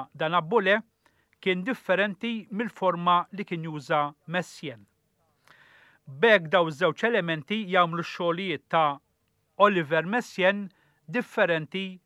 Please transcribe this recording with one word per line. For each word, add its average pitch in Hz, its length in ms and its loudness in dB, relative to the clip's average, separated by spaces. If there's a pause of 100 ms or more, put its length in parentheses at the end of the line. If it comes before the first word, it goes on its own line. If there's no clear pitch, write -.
(140)
dan 160 320 -2
Boulez 214 380 2 (580)
kien 185 240 0
differenti 208 840 -2
mill-forma 175 800 0
li 202 140 -10
kien 165 200 -8
juża 151 360 -2 (260)
Messiaen. 156 580 -8 (1200)
B'hekk 160 480 4
daw 175 160 4
iż-żewġ 156 380 0
elementi 190 560 -2 (100)
jagħmlu 170 320 0
x-xogħlijiet 170 640 -4
ta' 151 300 0 (580)
Oliver 165 480 2
Messiaen 196 640 0 (400)
differenti 185 960 -2